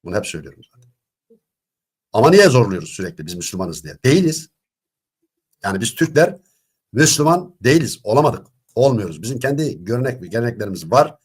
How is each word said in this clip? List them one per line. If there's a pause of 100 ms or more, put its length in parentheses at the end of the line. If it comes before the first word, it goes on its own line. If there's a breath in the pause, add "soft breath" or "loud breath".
Bunu
hep
söylüyorum (140)
zaten. (1200)
Ama
niye
zorluyoruz
sürekli
biz
Müslümanız
diye?
Değiliz. (1120)
Yani
biz
Türkler (560)
Müslüman
değiliz.
Olamadık. (280)
Olmuyoruz.
Bizim
kendi
görenek
ve
geleneklerimiz
var.